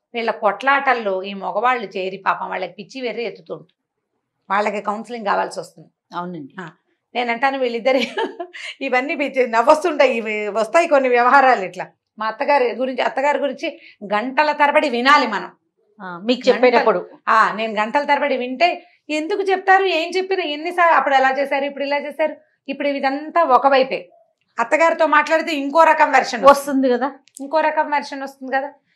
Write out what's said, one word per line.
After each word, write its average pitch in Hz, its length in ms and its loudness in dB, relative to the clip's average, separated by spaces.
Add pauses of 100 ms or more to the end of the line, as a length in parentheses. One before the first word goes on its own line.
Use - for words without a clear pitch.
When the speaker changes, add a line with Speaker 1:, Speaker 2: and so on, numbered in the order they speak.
(140)
Speaker 1:
వీళ్ళ 233 180 -4
కొట్లాటల్లో 233 920 0
ఈ 196 100 -10
మగవాళ్ళు 202 640 -4
చేరి 185 200 -6
పాపం 180 320 -4
వాళ్ళకి 185 240 -8
పిచ్చి 214 280 -16
వెర్రి 233 220 -8
ఎత్తుతుంటారు, 180 600 -14 (680)
వాళ్ళకి 208 320 -2
కౌన్సిలింగ్ 220 440 -10
కావాల్సి 190 340 -4
వస్తుంది. - 280 -18 (280)
Speaker 2:
అవునండి. 175 440 -10
Speaker 1:
ఆ, 170 100 -14 (460)
నేను 240 160 -2
అంటాను 269 280 -2
వీళ్ళిద్దరి 240 480 0 (340)
<laughs> - 400 -14
ఇవన్నీ 269 340 -2
పిచ్చి 262 320 0
నవ్వొస్తుంటాయి, 277 680 2
ఇవి 214 340 -4
వస్తాయి 220 400 0
కొన్ని 269 220 2
వ్యవహారాలు 247 560 4
ఇట్లా. 170 220 -10 (320)
మా 214 80 -4
అత్తగారి 240 480 0
గురించి, 254 280 -4
అత్తగారి 277 340 0
గురించి 277 440 -6 (220)
గంటల 262 480 0
తరబడి 294 380 2
వినాలి 254 380 4
మనం. 185 240 -6 (500)
Speaker 2:
ఆ, 180 220 -14
మీకు 254 260 0
Speaker 1:
గంటల-, 233 40 4
Speaker 2:
చెప్పేటప్పుడు. 226 560 2 (200)
Speaker 1:
ఆ, 214 260 4
నేను 220 180 -6
గంటల 226 300 0
తరబడి 285 340 0
వింటే 262 480 -2 (240)
ఎందుకు 320 320 -4
చెప్తారు, 381 420 2
ఏం 339 340 -2
చెప్పినా 381 260 -2
ఎన్నిసార్లు, 330 520 0
అప్పుడు 277 200 2
ఎలా 262 240 2
చేశారు, 277 260 -2
ఇప్పుడు 277 180 -6
ఇలా 285 140 -2
చేశారు, 302 380 -4 (340)
ఇప్పుడు 285 180 -4
ఇదంతా 285 560 -2
ఒకవైపే. 262 680 2 (500)
అత్తగారితో 320 460 2
మాట్లాడితే 302 480 0
ఇంకో 285 300 2
రకం 311 280 4
వెర్షన్ 262 340 2
Speaker 2:
వస్తుంది 269 440 6
కదా. 247 220 0 (300)
Speaker 1:
ఇంకో 277 180 -2
రకం 311 300 0
వెర్షన్ 285 340 -6
వస్తుంది 262 340 -8
కదా. 285 160 -4 (220)